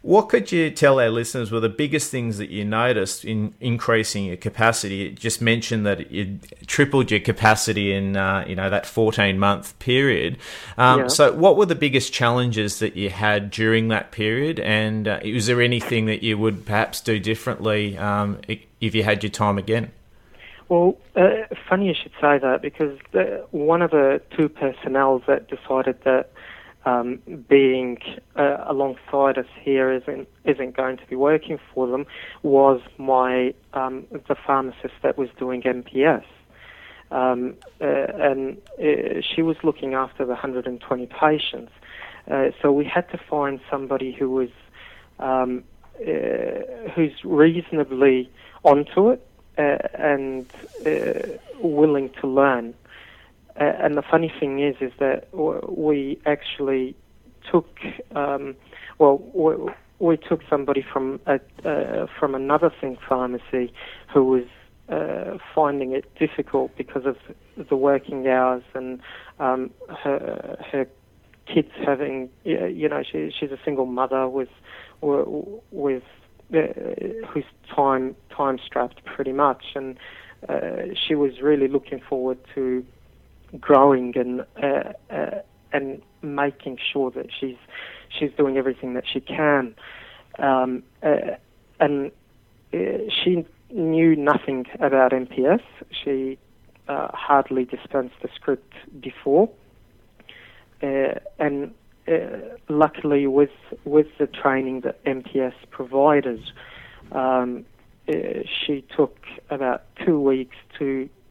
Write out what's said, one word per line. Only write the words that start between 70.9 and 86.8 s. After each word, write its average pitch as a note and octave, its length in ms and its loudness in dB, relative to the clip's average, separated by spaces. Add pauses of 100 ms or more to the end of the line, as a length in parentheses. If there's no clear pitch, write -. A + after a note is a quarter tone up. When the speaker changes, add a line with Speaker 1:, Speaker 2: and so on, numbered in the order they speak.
Speaker 2:
kids - 240 0 (120)
having, C3+ 460 -4 (160)
y-, E3 220 -2
you E3 240 -2
know, C#3+ 120 -4
she, D3+ 320 -8
she's C#3+ 180 -6
a C3+ 120 -12
single C3+ 220 -2
mother C3 420 -2
with, C3 220 -6 (500)
w-, D3+ 680 -4
with, C#3 320 -4 (520)
uh, D#3+ 40 4 (680)
whose C#3+ 180 -6 (300)
time, C3+ 400 0 (160)
time C3+ 340 -2
strapped - 400 -6
pretty C3+ 280 -8
much, C#3 320 0 (100)
and, C3 220 -10 (520)
uh, - 340 -4 (120)
she - 220 -2
was C3+ 240 0
really C#3 260 4
looking C3+ 320 -4
forward B2+ 400 -4 (160)
to B2+ 320 -4 (720)
growing C3 580 6
and, B2 280 -4 (180)
uh, C#3+ 300 -2 (180)
uh, G3 300 -6 (320)
and C#3 280 -6 (220)
making C#3+ 560 -6 (140)